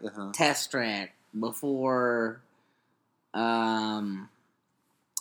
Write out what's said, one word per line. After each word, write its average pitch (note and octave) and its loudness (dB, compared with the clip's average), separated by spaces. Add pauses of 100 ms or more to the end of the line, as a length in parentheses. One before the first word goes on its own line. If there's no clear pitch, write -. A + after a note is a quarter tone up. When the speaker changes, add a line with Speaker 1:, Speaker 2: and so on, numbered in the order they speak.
Speaker 1:
Uh-huh. G2+ -8
Speaker 2:
Test D3 2
Track, G#2+ -2 (260)
before, B2 0 (920)
um, A2 0 (920)